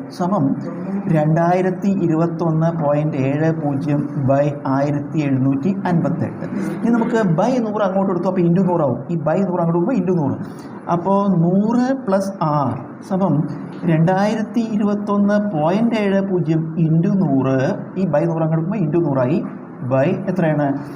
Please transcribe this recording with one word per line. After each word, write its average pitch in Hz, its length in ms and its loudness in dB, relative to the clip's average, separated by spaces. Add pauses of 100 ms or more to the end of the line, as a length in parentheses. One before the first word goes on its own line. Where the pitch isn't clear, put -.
(200)
സമം 180 260 0 (680)
രണ്ടായിരത്തി 175 760 2 (140)
ഇരുപത്തൊന്ന് 165 640 2 (100)
പോയിന്റ് 147 380 0 (100)
ഏഴ് 151 220 2 (100)
പൂജ്യം 143 420 0 (280)
by 139 160 4 (320)
ആയിരത്തി 143 500 -2
എഴുന്നൂറ്റി 139 460 2 (160)
അൻപത്തെട്ട്. - 580 -2 (320)
ഇനി 233 160 2
നമുക്ക് 226 260 2 (200)
by 240 100 2 (160)
നൂറ് 208 200 -2
അങ്ങോട്ട് 190 260 0
എടുത്തു, 175 180 -2
അപ്പോൾ 175 160 0
into 180 220 4
നൂറാവും. 151 300 0 (140)
ഈ 165 40 -2 (100)
by 165 100 2 (120)
നൂറ് 175 160 -2
അങ്ങോട്ട് 170 140 2
പോകുമ്പോൾ 233 220 0
into 175 200 0
നൂറ്. 131 140 0 (600)
അപ്പോൾ 196 260 0 (240)
നൂറ് 220 420 2 (200)
plus 196 200 0 (380)
R 113 80 -2 (380)
സമം 180 260 2 (560)
രണ്ടായിരത്തി 208 720 0 (120)
ഇരുപത്തൊന്ന് 202 640 0 (160)
പോയിന്റ് 208 480 2
ഏഴ് 196 180 2 (100)
പൂജ്യം 160 320 0 (240)
into 165 260 2 (100)
നൂറ്, 135 340 2 (440)
ഈ 190 40 0 (100)
by 160 160 2
നൂറ് 160 160 -2
അങ്ങോട്ട് 160 180 0
പോകുമ്പോൾ 196 220 -2
into 170 200 2
നൂറായി, 135 320 0 (560)
by 139 140 2 (240)
എത്രയാണ്? 151 360 0 (260)